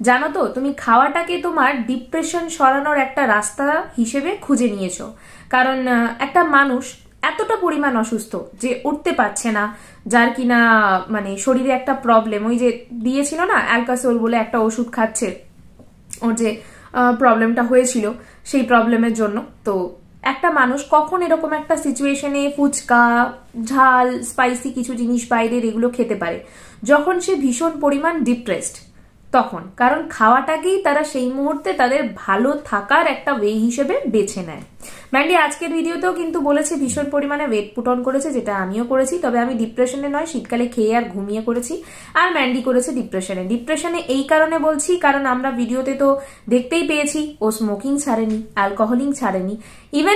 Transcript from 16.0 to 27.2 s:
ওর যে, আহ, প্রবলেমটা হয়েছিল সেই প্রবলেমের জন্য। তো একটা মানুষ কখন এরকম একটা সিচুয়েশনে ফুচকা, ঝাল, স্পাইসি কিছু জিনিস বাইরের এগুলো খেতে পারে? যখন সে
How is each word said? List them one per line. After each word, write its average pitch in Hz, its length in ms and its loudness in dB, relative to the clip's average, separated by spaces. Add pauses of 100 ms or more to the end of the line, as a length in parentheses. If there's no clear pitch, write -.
ওর 226 140 0
যে, 220 260 -2 (320)
আহ, 247 220 2
প্রবলেমটা 233 480 4
হয়েছিল 247 480 2 (340)
সেই 277 160 0
প্রবলেমের 233 520 2
জন্য। 214 320 -2 (200)
তো 185 300 -2 (260)
একটা 269 300 0
মানুষ 277 400 0
কখন 311 300 2
এরকম 320 320 0
একটা 302 220 -2
সিচুয়েশনে 277 800 -2
ফুচকা, 240 760 2 (300)
ঝাল, 254 600 4
স্পাইসি 247 460 -2
কিছু 247 260 -6
জিনিস 233 340 0
বাইরের 233 360 0
এগুলো 226 240 0
খেতে 233 260 -2
পারে? 170 280 -4 (400)
যখন 294 360 2
সে 370 160 0